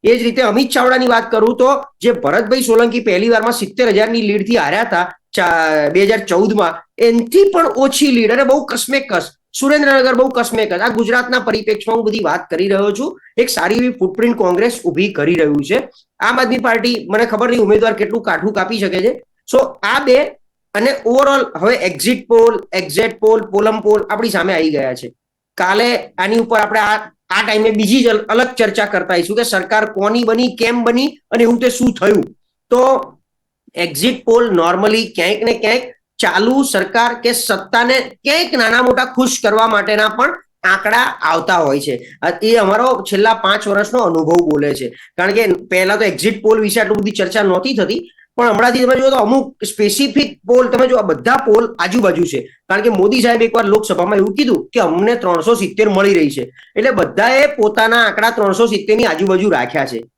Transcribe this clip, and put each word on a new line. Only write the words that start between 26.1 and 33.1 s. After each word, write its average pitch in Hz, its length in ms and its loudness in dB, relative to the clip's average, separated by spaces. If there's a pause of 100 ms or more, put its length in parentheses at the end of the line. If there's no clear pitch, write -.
આની 196 180 -2
ઉપર 226 240 0
આપણે 214 200 0
આ, 208 180 0 (320)
આ 202 160 0
ટાઈમે 214 260 0
બીજી 220 320 2
જ 240 40 4
અલ-, 214 180 0
અલગ 247 220 0
ચર્ચા 214 380 -2
કરતા 190 280 -4
આવીશું 175 240 -2
કે 233 60 0
સરકાર 214 480 -2
કોની 214 320 -2
બની, 240 320 0
કેમ 240 280 -2
બની 240 240 0 (240)
અને 240 120 2
એવું 233 160 2
તે 247 100 0
શું 240 240 0
થયું. 208 300 2 (460)
તો 254 440 2 (640)